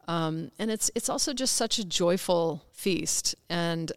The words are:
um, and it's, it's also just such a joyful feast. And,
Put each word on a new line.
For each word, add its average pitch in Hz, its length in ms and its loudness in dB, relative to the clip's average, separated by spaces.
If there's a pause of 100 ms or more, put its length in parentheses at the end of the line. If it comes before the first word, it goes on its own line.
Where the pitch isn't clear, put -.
um, 165 500 -2
and 220 120 -2
it's, 220 240 0
it's - 140 -2
also 285 240 0
just 254 240 0
such 226 220 0
a 220 60 -2
joyful 170 880 2
feast. - 600 0 (160)
And, 165 460 -2